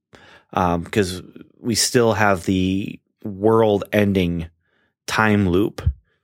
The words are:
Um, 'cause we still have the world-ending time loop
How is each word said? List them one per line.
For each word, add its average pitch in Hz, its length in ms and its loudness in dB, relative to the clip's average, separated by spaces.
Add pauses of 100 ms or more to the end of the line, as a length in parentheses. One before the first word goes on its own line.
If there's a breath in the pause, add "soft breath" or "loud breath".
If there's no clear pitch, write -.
(520 soft breath)
Um, 87 320 0
'cause 92 380 -2 (360)
we 117 160 -4
still 117 380 2
have 101 320 2
the 95 560 -2 (240)
world-ending 101 1200 0 (600)
time 104 400 2
loop 90 340 -2 (420)